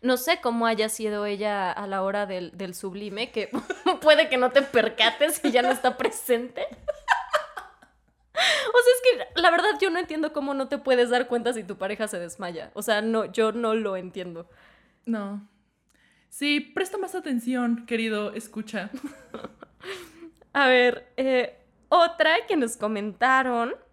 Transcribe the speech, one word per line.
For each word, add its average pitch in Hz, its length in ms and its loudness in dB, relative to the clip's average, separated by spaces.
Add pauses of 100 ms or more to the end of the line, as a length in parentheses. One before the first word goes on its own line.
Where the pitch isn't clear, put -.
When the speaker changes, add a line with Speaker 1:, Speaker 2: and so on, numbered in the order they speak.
Speaker 1:
no 247 160 0
sé 330 240 -2
cómo 233 240 0
haya 220 240 0
sido 208 340 -4
ella 202 480 -2
a 202 140 -8
la 190 160 -4
hora 196 240 -2
del, 180 320 -8
del 185 160 -8
sublime, 202 560 -8
que 214 180 -4 (280)
<laughs> - 260 -2
puede 302 260 8
que 269 80 2
no 247 140 4
te 277 100 6
percates 247 840 2
y 277 100 2
ya 240 100 6
no 247 80 2
está 254 260 0
presente. 254 760 -2
<laughs> - 60 -18 (1600)
O 539 440 2
sea, 494 120 6
es 494 80 0 (320)
que 339 60 -2
la 349 100 6
verdad 349 200 2 (100)
yo 381 80 2
no 339 100 -2
entiendo 311 360 -4
cómo 285 180 -4
no 269 160 -4
te 277 80 -2
puedes 247 320 2
dar 247 200 0
cuenta 240 260 -2
si 220 100 -8
tu 190 140 -12
pareja 208 300 -4
se 196 100 -8
desmaya. 175 560 -10
O 214 80 -8
sea, 214 180 2
no, 220 240 0
yo 220 280 0
no 226 220 -2
lo 202 220 -2
entiendo. 180 540 -12 (560)
Speaker 2:
No. 202 420 -6 (800)
Sí, 294 320 0
presta 370 380 -6
más 381 160 -6
atención, 240 720 -2
querido 220 480 -2
escucha. 214 560 -10 (840)
<laughs> 339 800 -18
Speaker 1:
A 277 160 4
ver, 247 480 4
eh, 262 400 0 (320)
otra 339 460 4 (120)
que 403 100 0
nos 233 200 0
comentaron 233 960 0 (180)